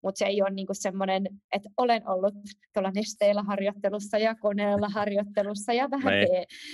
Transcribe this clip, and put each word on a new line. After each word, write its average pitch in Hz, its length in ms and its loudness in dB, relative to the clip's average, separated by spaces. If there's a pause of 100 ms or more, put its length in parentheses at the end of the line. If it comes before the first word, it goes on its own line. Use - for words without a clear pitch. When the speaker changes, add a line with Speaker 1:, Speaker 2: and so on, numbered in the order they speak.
Speaker 1:
mut 196 140 -4
se - 100 0
ei 202 160 2
oo 196 60 2
niinku 196 260 -6
semmonen, 190 540 -2 (240)
että 202 240 -6
olen 233 320 2
ollut 190 260 0 (400)
tuolla 190 200 0
Nesteellä 208 480 2
harjoittelussa 202 760 -2
ja 220 160 2
Koneella 202 540 2
harjoittelussa 202 840 -2
ja 240 180 2
vähän 262 240 0
Speaker 2:
Niin. 101 140 4
Speaker 1:
P-, 180 180 2 (280)